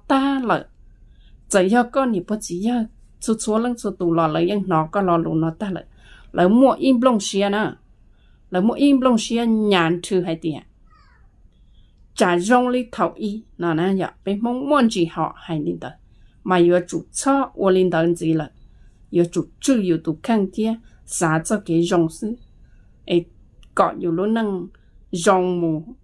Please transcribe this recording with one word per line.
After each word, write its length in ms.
ta 360
lờ. 240
Giờ 120
do 220
con 300
thì 140
bố 140
chỉ 180
do 140
số 180
số 200
lăng 180
số 140
tù 220
lò 140
lấy 200
dân 200
nó 240
có 100
lo 160
lù 160
nó 260
ta 120
lại 120
lấy 180
mua 220
im 300
lông 180
xia 300
nè 220
lấy 120
mua 120
im 280
lông 160
xia 280
nhàn 580
trừ 180
hai 140
tiền 260
trả 240
rong 280
li 240
thầu 240
y 280
nó 160
nè 240
giờ 100
bên 160
mong 280
muốn 200
gì 220
họ 260
hay 240
linh 180
tờ 100
mà 140
giờ 300
chủ 240
cho 420
ô 160
linh 220
tờ 220
gì 200
là 180
giờ 200
chủ 140
chữ 180
giờ 240
tụ 200
khăn 280
kia 240
xả 400
cho 200
cái 180
rong 260
sư 260
ấy 200
có 240
giờ 120
lúc 160
năng 400
rong 500
mù 220